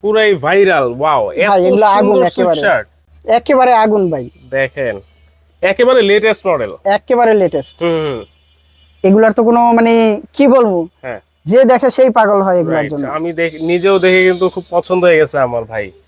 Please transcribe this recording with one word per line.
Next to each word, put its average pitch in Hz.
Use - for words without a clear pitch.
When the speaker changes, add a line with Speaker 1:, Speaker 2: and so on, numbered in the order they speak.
Speaker 1:
পুরাই 214
ভাইরাল, 160
ওয়াও, 139
Speaker 2:
ভাই, -
Speaker 1:
এত 185
Speaker 2:
এগুলা 202
আগুন 202
Speaker 1:
সুন্দর 202
Speaker 2:
একেবারে। 175
Speaker 1:
সুইফট 175
শার্ট। 123
Speaker 2:
একেবারে 254
আগুন 214
ভাই। 127
Speaker 1:
দেখেন, 131
একেবারে 240
লেটেস্ট 208
মডেল। 127
Speaker 2:
একেবারে 226
লেটেস্ট। 175
Speaker 1:
হুম, 165
হুম। 139
Speaker 2:
এগুলার 214
তো 233
কোনো 233
মানে 226
কি 277
বলবো? 214
Speaker 1:
হ্যাঁ। 120
Speaker 2:
যে 220
দেখে 254
সেই 262
পাগল 208
হয় 190
এগুলার 165
Speaker 1:
রাইট। 147
Speaker 2:
জন্য। 143
Speaker 1:
আমি 160
দেখ-, 160
নিজেও 180
দেখে 185
কিন্তু 180
খুব 175
পছন্দ 175
হয়ে 170
গেছে 151
আমার 120
ভাই। 107